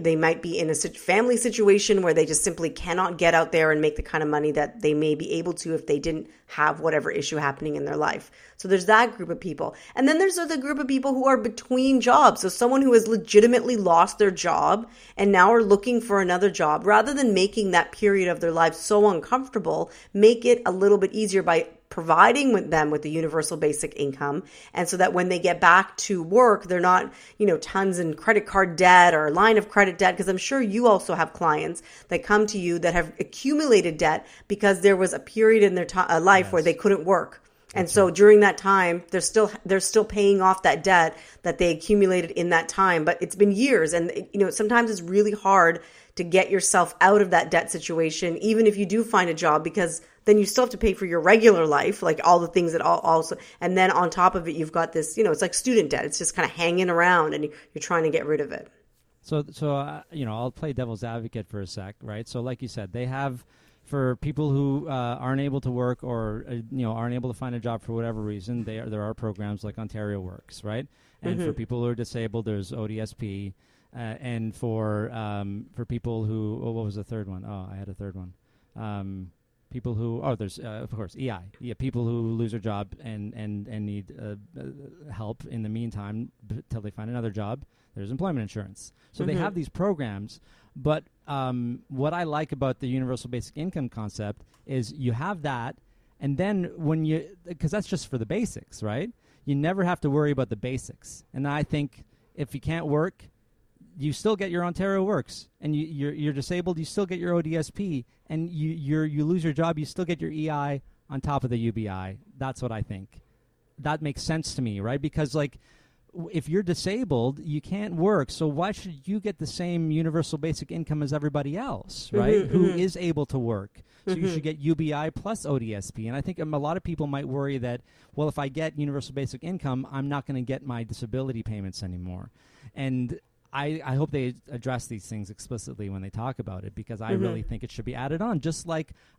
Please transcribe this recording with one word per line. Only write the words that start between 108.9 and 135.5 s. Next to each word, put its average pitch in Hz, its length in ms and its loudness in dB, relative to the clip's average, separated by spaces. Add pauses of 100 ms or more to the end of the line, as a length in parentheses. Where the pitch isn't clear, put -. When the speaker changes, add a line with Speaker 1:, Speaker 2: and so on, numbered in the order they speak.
Speaker 2:
you 151 180 -4
lose 160 220 -2
your 160 80 -2
job, 160 260 -2
you 151 60 -4
still 180 220 -8
get 165 120 -6
your 160 120 -8
E 156 180 -6
I 143 320 -6 (300)
on 139 100 -8
top 139 240 -4
of 120 60 -4
the 120 80 -2
U 113 140 -2
B 107 180 -6
I. 95 260 -10 (220)
That's 131 240 -10
what 120 100 -6
I 110 80 -6
think. 98 400 -12 (580)
That 147 220 -4
makes 147 220 -8
sense 160 320 -6
to 131 80 -6
me, 104 180 -6
right? 123 200 -4
Because, 147 340 -4
like, 147 240 -4 (560)
w-, 165 180 -12
if 147 160 -6
you're 185 140 0
disabled, 165 800 -2
you 147 200 -6
can't 196 360 -8
work, 175 340 0
so - 160 -4
why 165 260 -4
should 160 340 -16
you 202 140 -4
get 202 180 -8
the 156 80 -8
same 170 440 -4
universal 160 480 -2
basic 151 340 -6
income 151 300 -6
as 143 100 -4
everybody 147 460 -4
else, - 560 -12
right? 202 220 4
Speaker 1:
Mm-hmm, - 200 0
Speaker 2:
Who 180 140 6
Speaker 1:
mm-hmm. 175 80 -4
Speaker 2:
is 185 180 -2
able 160 300 -4
to 139 120 -6
work. 110 440 -6 (240)
So 185 80 -2
you 165 80 -4
Speaker 1:
Mm-hmm. 185 100 -2
Speaker 2:
should 160 100 -6
get 156 160 -6
U 151 160 0
B 151 200 -4
I 156 160 -6
plus - 340 -10
O 143 140 -2
D 110 160 -8
S 98 160 -10
P. 113 180 -10
And 127 80 -8
I 143 60 -6
think, 180 180 -10
um, 156 140 -6
a 147 40 -2
lot 151 200 -4
of - 40 -16
people 156 260 -6
might 139 200 -6
worry 139 300 -6
that, 120 240 -8 (340)
well, 151 120 -2
if 143 100 -8
I 139 100 -6
get 156 300 -8
universal 139 360 -6
basic 135 300 -8
income, 139 480 -6
I'm 135 160 -6
not 143 160 -6
gonna 131 160 -6
get 131 240 -8
my 120 180 -8
disability 120 600 -8
payments 101 400 -10
anymore. 90 480 -12 (440)
And 127 460 -6 (340)
I, 151 300 -6
I 131 120 -4
hope 147 160 -2
they 127 200 -4 (180)
address 123 360 -8
these 107 180 -12
things 104 240 -10
explicitly 107 640 -12